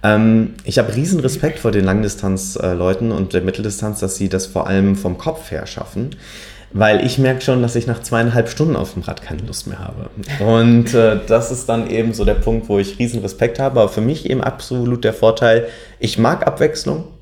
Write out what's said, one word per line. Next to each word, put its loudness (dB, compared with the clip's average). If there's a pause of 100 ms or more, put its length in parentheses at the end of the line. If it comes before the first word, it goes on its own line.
Ähm, 4 (120)
ich -2
hab 0
riesen 2
Respekt -2
vor 0
den 2
Langdistanz, -2
äh, 0
Leuten 0
und -2
der 2
Mitteldistanz, -4
dass -4
sie -2
das -2
vor -4
allem 2
vom -4
Kopf -8
her -8
schaffen, -10 (580)
weil 4
ich 0
merk 2
schon, 2
dass -2
ich -2
nach -4
zweieinhalb 0
Stunden 0
auf -4
dem -6
Rad -10
keine -8
Lust -10
mehr -10
habe. -12 (340)
Und, 6
äh, 6
das 2
ist -8
dann -2
eben 0
so -4
der 4
Punkt, 0
wo 2
ich -2
riesen -2
Respekt -2
habe, 0
aber 6
für -2
mich -2
eben 0
absolut -2
der 2
Vorteil, 4 (320)
ich -4
mag 2
Abwechslung -2 (160)